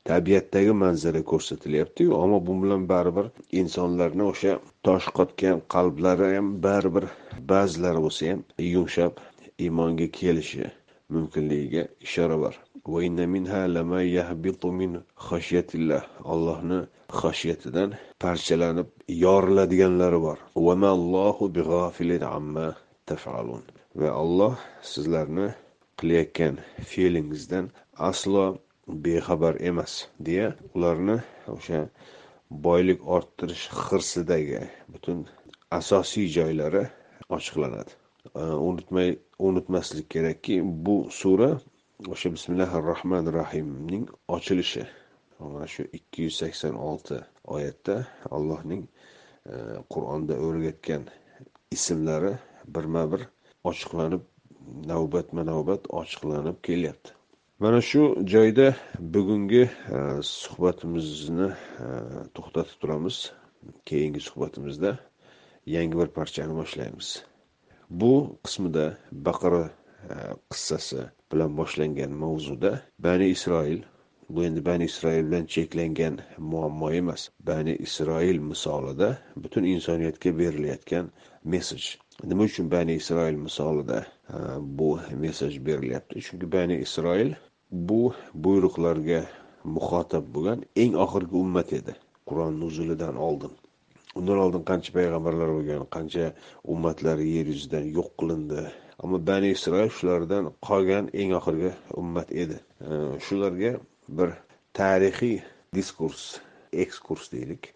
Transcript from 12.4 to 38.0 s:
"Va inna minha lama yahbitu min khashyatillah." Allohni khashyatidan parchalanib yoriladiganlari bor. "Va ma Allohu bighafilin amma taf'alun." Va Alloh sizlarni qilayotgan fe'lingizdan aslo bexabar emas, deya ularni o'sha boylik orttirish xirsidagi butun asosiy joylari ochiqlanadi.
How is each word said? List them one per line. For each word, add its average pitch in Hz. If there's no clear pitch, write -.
"Va 82
inna 87
minha 95
lama 87
yahbitu 90
min 92
khashyatillah." 82
Allohni 82
khashyatidan 82
parchalanib 85
yoriladiganlari 92
bor. 78
"Va 85
ma 98
Allohu 92
bighafilin 85
amma 76
taf'alun." 60
Va 76
Alloh 87
sizlarni 80
qilayotgan 82
fe'lingizdan 87
aslo 95
bexabar 82
emas, 85
deya 90
ularni 87
o'sha -
boylik 87
orttirish 85
xirsidagi 82
butun -
asosiy 92
joylari 80
ochiqlanadi. 67